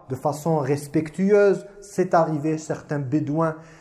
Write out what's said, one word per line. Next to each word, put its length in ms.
de 60
façon 440
respectueuse. 1080
C'est 320
arrivé, 440
certains 420
bédouins 560